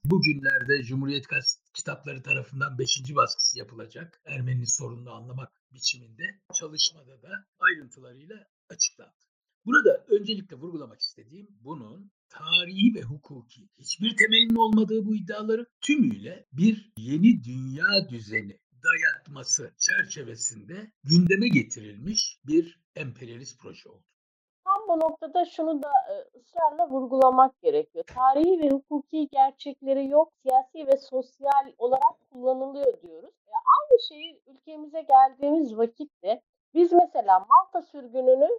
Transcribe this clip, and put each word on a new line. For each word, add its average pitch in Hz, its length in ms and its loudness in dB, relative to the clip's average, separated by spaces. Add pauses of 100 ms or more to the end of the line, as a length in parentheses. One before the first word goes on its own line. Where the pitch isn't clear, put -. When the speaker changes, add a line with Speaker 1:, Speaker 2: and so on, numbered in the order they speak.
Speaker 1:
bugünlerde 139 760 0
Cumhuriyet 135 460 -6
Gaz-, 139 300 -4 (140)
Kitapları 143 500 -12
tarafından 135 560 -8
beşinci 131 360 -6
baskısı 131 440 -2
yapılacak 113 680 -18
Ermeni 127 420 -6
sorununu 120 440 -8
anlamak 123 400 -16 (220)
biçiminde 123 500 -8 (300)
çalışmada 151 680 -6
da - 80 -20 (300)
ayrıntılarıyla 143 880 -6 (220)
açıklandı. - 560 -8 (400)
Burada - 420 4
öncelikle 208 480 -2
vurgulamak 143 440 -16
istediğim 175 480 -14 (140)
bunun 147 500 -18 (180)
tarihi 190 680 0
ve - 60 -10
hukuki 135 760 -16
hiçbir 220 400 -8
temelinin 226 380 2
olmadığı 220 500 0
bu 214 100 -2
iddiaların 214 520 -6 (140)
tümüyle 180 680 -2
bir 208 460 0
yeni 147 460 2
dünya 135 680 -4
düzeni 107 500 -10 (240)
dayatması - 920 -4
çerçevesinde - 1120 -8 (120)
gündeme 180 440 2
getirilmiş 113 1000 -6
bir 165 340 -2 (140)
emperyalist 123 680 -16
proje - 280 -20
oldu. - 140 -20 (600)
Speaker 2:
Tam 403 240 0
bu 339 120 2
noktada 320 460 -2
şunu 311 380 -4
da, 294 60 -8 (240)
e, - 260 -16
ısrarla 311 500 0
vurgulamak 262 720 4
gerekiyor. 156 460 -2
Tarihi 294 540 2
ve 294 80 2
hukuki 285 600 -4
gerçekleri 269 760 0
yok, 302 340 4
siyasi 262 460 -2
ve 269 100 6
sosyal 269 800 -2
olarak 262 540 0
kullanılıyor 269 720 -2
diyoruz. 427 320 -20 (140)
E, 605 40 -20
aynı 605 580 4
şeyi 311 380 -20
ülkemize 302 540 -14
geldiğimiz 269 760 2
vakitte 233 640 -4 (320)
biz 339 200 4
mesela 262 460 6 (100)
Malta 370 320 4 (100)
sürgününü 262 680 4